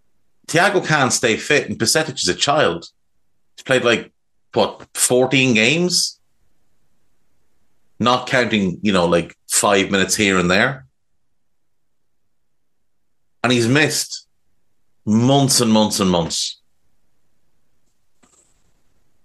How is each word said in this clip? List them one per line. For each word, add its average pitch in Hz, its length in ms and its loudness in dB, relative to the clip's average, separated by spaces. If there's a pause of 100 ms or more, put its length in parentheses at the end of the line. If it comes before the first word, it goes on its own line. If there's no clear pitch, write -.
(480)
Thiago 180 380 0
can't 139 260 0
stay 113 240 0
fit, 139 320 -2
and 104 120 -10
Bajcetic - 420 -2
is 90 80 -2
a 87 60 -2
child. 104 520 -2 (680)
He's - 80 -20
played, 127 200 0
like, 113 300 0 (400)
what, - 400 -4
fourteen 127 640 2
games? 160 640 0 (1800)
Not 123 300 0
counting, 107 540 -2
you 104 100 0
know, 90 140 2
like, 85 300 -2 (120)
five 101 420 0
minutes 95 260 -2
here 98 220 0
and 90 140 0
there. 123 340 0 (2500)
And 120 80 0
he's 120 160 0
missed - 600 -2 (760)
months 131 560 2
and 113 100 0
months 107 280 2
and 95 100 0
months. 87 500 -4 (2750)